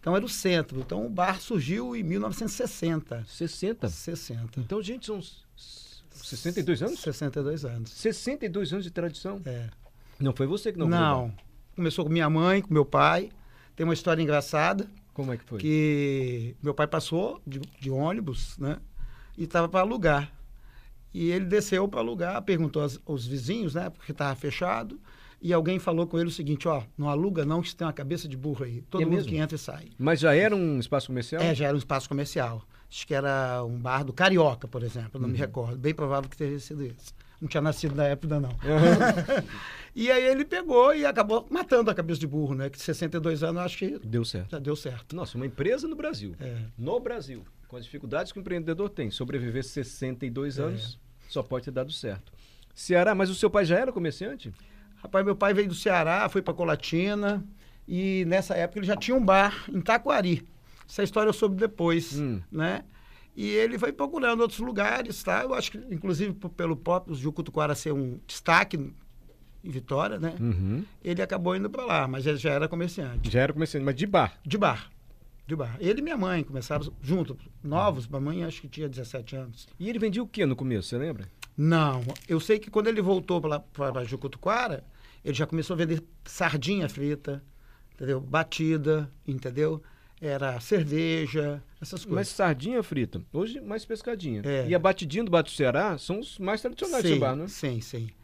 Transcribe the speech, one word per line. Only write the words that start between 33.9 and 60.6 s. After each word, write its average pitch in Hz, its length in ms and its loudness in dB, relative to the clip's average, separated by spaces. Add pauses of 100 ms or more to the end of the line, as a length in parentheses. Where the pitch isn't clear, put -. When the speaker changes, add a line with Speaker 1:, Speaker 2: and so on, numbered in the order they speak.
Speaker 1:
do 131 100 -6
Carioca, 165 540 6
por 120 160 -6
exemplo, 117 360 -6
não 123 80 0
me 127 80 0
Speaker 2:
Uhum. 127 40 0
Speaker 1:
recordo. 127 380 -4
Bem 143 180 0
provável 139 340 -2
que - 80 -16
tenha 143 220 -4
sido 143 240 -8
esse. 120 300 -12 (280)
Não - 60 -6
tinha 151 140 0
nascido 147 340 0
na 147 80 2
época, 143 360 0
não. 135 100 0
Speaker 2:
Uhum. 120 60 -6
Speaker 1:
<laughs> 175 1300 4 (140)
E 233 160 0
aí 254 140 6
ele 269 200 4
pegou 302 500 6
e 294 100 0
acabou 226 440 4
matando 262 420 4
a - 40 2
cabeça 165 240 -2
de 156 80 -2
burro, 143 280 0
né? 135 140 -2
Que - 100 -14
sessenta 165 380 -2
e - 20 0
dois 160 240 0
anos, 170 180 -2
acho 180 160 -4
que - 220 -4
Speaker 2:
Deu 117 240 -2
certo. 98 280 -6
Speaker 1:
já 160 80 -8
deu 143 160 -4
certo. 127 400 -10
Speaker 2:
Nossa, 170 220 -8
uma 127 80 -4
empresa 208 420 0
no 320 100 -6
Brasil. 226 420 -6
Speaker 1:
É. 123 200 -8 (180)
Speaker 2:
No 143 220 -2
Brasil, 139 440 -8 (240)
com - 80 -18
as 120 80 -12
dificuldades 143 480 -6
que - 80 -12
o - 20 -12
empreendedor 175 480 -4
tem, 123 220 -4
sobreviver 127 540 -4
sessenta 131 600 -6
e 127 40 -4
dois 135 300 -4
Speaker 1:
É. 139 40 -2
Speaker 2:
anos, 117 340 -6 (300)
só 135 160 -4
pode 127 220 -4
ter 143 60 -8
dado 131 200 -4
certo. 101 400 -8 (420)
Ceará, 180 400 4
mas 190 160 4
o 190 60 -2
seu 214 140 4
pai 202 160 6
já 170 140 6
era 254 120 0
comerciante? 180 640 -4 (480)
Speaker 1:
Rapaz, 196 240 2
meu 202 100 2
pai 202 180 4
veio 202 140 4
do 175 80 -4
Ceará, 180 540 2
foi 190 120 0
pra 175 120 -2
Colatina, 196 880 0 (440)
e 185 400 0
nessa 185 280 2
época 175 240 -2
ele 196 80 -4
já 202 80 2
tinha 240 220 0
um 254 60 4
bar 196 480 6
em 180 100 0
Taquari. 220 640 2 (420)